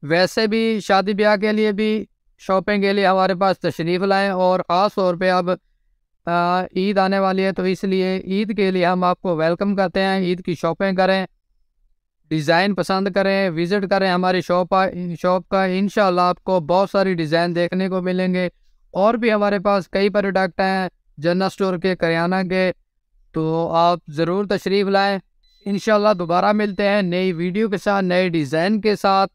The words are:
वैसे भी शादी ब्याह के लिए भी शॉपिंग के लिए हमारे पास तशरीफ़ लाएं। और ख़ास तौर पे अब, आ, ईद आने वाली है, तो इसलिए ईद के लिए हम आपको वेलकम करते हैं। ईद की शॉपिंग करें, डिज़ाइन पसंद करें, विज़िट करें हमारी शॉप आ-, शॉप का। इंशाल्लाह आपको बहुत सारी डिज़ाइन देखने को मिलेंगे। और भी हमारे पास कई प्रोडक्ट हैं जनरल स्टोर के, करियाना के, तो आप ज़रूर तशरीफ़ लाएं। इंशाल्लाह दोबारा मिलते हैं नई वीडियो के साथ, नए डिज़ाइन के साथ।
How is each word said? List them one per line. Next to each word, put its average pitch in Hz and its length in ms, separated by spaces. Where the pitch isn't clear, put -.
वैसे 175 440
भी 220 340
शादी 196 340
ब्याह 208 220
के 214 140
लिए 214 220
भी 214 340
शॉपिंग 196 420
के 196 100
लिए 202 120
हमारे 190 300
पास 185 240
तशरीफ़ 175 440
लाएं। 196 280
और 185 300
ख़ास 185 340
तौर 185 220
पे 185 140
अब, 180 180
आ, 175 380
ईद 196 220
आने 190 200
वाली 190 240
है, 190 80
तो 185 160
इसलिए 185 480
ईद 208 240
के 190 160
लिए 185 140
हम 180 200
आपको 180 320
वेलकम 170 380
करते 190 260
हैं। 190 220
ईद 180 180
की 180 160
शॉपिंग 180 400
करें, 190 280
डिज़ाइन 165 440
पसंद 190 360
करें, 196 400
विज़िट 175 360
करें 196 220
हमारी 180 340
शॉप 180 300
आ-, 190 140
शॉप 185 300
का। 190 180
इंशाल्लाह 190 520
आपको 180 360
बहुत 180 280
सारी 190 240
डिज़ाइन 165 400
देखने 180 340
को 185 140
मिलेंगे। 180 460
और 214 240
भी 233 140
हमारे 202 300
पास 202 280
कई 196 220
प्रोडक्ट 190 500
हैं 190 280
जनरल 180 320
स्टोर 190 300
के, 185 180
करियाना 175 480
के, 185 260
तो 160 320
आप 170 340
ज़रूर 165 360
तशरीफ़ 196 420
लाएं। 196 300
इंशाल्लाह 208 500
दोबारा 180 400
मिलते 208 300
हैं 202 180
नई 185 300
वीडियो 180 360
के 196 80
साथ, 196 260
नए 180 280
डिज़ाइन 165 500
के 208 140
साथ। 196 400